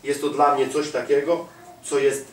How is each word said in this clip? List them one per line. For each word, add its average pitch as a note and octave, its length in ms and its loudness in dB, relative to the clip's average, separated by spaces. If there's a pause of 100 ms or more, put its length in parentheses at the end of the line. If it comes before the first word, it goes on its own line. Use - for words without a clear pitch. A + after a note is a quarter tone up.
Jest C#3 180 -4
to D3 80 -2
dla C#3+ 260 2
mnie C3+ 140 0
coś D3 220 -4
takiego, D3 540 0 (380)
co C#3+ 160 -2
jest C3+ 340 0